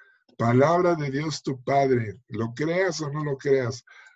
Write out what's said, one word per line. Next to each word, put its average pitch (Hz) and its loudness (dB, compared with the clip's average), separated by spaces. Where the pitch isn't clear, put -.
palabra 156 4
de 147 -4
Dios 147 -4
tu 135 -6
Padre, 131 0
lo 113 -6
creas 165 -2
o 143 -6
no 151 -6
lo 147 -4
creas, 131 0